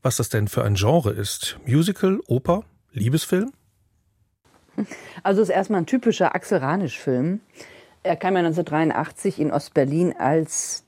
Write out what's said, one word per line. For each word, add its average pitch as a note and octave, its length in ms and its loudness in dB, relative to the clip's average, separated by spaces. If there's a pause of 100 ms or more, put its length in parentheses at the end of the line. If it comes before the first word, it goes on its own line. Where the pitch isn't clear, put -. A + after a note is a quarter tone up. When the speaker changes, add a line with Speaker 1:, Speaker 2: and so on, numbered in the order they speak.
Speaker 1:
was B2+ 140 0
das - 140 -2
denn G#2+ 180 0
für A#2+ 160 -2
ein G#2+ 100 2
Genre A2+ 380 4
ist. - 520 -8
Musical, F#3 600 2
Oper, F3 380 0 (260)
Liebesfilm? D#3 640 0 (1700)
Speaker 2:
Also G3 200 2
es F#3 80 2
ist - 40 2
erstmal F#3+ 280 0
ein D#3 40 -2
typischer A3 480 2
Axel - 220 -2
Ranisch-Film. D3 840 -2 (640)
Er F3 120 0
kam F#3+ 200 0
ja F3+ 40 2
neunzehnhundertdreiundachtzig D#3+ 960 0
in D3+ 140 0
Ostberlin D3+ 680 0
als - 680 -2